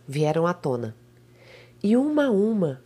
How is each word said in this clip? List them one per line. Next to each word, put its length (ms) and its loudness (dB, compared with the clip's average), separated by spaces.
vieram 380 0
à 80 0
tona. 420 -4
E 140 2
uma 280 2
a 60 0
uma 540 0